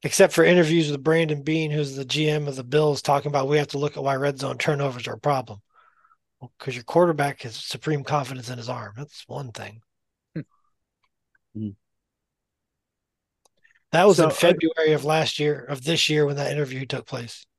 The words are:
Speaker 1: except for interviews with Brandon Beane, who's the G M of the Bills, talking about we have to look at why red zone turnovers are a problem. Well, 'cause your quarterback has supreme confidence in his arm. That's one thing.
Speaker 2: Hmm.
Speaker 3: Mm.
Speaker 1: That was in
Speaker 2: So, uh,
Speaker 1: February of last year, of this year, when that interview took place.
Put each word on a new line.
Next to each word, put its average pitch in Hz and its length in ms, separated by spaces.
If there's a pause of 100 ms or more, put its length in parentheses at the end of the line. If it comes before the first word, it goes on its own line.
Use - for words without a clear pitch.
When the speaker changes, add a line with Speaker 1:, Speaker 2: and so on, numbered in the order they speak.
Speaker 1:
except 175 300
for 165 100
interviews 165 480
with 139 140
Brandon 156 380
Beane, 156 280
who's 147 240
the 139 100
G 147 240
M 151 200
of 135 80
the 131 80
Bills, 147 380
talking 143 260
about 135 180
we 147 120
have 147 100
to 143 100
look 143 180
at 143 60
why 135 140
red 139 240
zone 135 180
turnovers 139 480
are 117 80
a 117 40
problem. 123 420 (800)
Well, 127 180
'cause 127 160
your 120 80
quarterback 165 600
has 117 120
supreme - 480
confidence 131 480
in 123 80
his 113 100
arm. 123 280
That's 143 320
one 135 240
thing. 110 280 (540)
Speaker 2:
Hmm. 160 60 (1160)
Speaker 3:
Mm. 107 200 (2250)
Speaker 1:
That 180 160
was 180 100
in 165 60
Speaker 2:
So, 160 40
uh, - 60
Speaker 1:
February 160 580
of 139 120
last 156 340
year, 147 280
of 131 180
this 160 240
year, 151 180
when 143 100
that 139 140
interview 135 340
took 127 220
place. 123 400 (120)